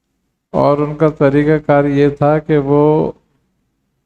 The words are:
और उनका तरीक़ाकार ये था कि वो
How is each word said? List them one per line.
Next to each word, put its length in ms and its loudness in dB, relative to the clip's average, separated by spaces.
और 280 0
उनका 360 -2
तरीक़ाकार 720 0
ये 260 0
था 260 0
कि 260 -2
वो 180 2